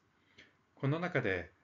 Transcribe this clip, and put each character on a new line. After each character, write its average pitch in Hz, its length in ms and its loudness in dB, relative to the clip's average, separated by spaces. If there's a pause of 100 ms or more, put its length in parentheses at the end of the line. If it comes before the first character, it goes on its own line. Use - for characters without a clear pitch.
(760)
こ - 140 -2
の 156 120 2
中 160 220 0
で、 92 280 0 (140)